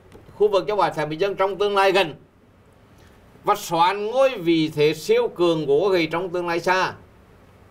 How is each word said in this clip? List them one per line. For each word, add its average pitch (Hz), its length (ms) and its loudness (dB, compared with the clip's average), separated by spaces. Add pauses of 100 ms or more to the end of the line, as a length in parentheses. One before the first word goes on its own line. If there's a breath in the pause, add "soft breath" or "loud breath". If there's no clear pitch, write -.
(340)
khu 208 140 4
vực 190 200 2
châu 208 120 0
Á 165 100 2
Thái 151 160 -4
Bình 156 140 -6
Dương 196 140 -2
trong 190 240 -2
tương 202 180 0
lai 196 160 4
gần 170 220 0 (1300 soft breath)
và 185 100 0
soán 180 520 0
ngôi 254 320 0
vị 165 360 0
thế 151 200 2
siêu 226 340 0
cường 165 380 0
của 143 140 2
Hoa 190 180 2
Kỳ 160 80 0
trong 170 240 -4
tương 175 180 -4
lai 175 120 -4
xa - 340 -2 (760)